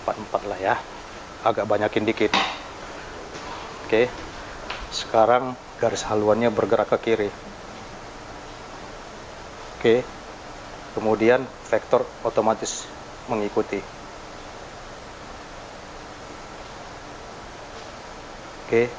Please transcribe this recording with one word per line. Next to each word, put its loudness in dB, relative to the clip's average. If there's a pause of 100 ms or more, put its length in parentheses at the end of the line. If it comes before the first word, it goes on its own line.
empat 0
empat -2
lah, -2
ya. 4 (640)
Agak 4
banyakin 4
dikit. 4 (1600)
Oke, 6 (800)
sekarang 6 (240)
garis 2
haluannya 6
bergerak 4
ke 6
kiri. 4 (2500)
Oke, 8 (880)
kemudian 6 (280)
vektor 4 (160)
otomatis 2 (480)
mengikuti. 2 (4000)
Oke. 6